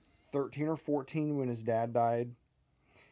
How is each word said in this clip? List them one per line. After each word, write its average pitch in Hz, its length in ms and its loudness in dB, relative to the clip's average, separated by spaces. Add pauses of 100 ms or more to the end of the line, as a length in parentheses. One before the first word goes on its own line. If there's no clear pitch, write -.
(320)
thirteen 143 360 -2
or 160 80 0
fourteen 147 640 -2
when 131 100 0
his 113 140 -4
dad 117 300 0
died. 117 380 2 (800)